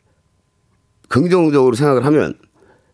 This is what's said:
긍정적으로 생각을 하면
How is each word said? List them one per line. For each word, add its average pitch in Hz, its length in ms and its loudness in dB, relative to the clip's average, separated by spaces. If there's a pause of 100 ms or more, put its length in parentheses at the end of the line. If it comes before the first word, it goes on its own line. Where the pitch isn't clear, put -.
(1080)
긍정적으로 147 680 0
생각을 131 300 -2
하면 139 300 -2 (580)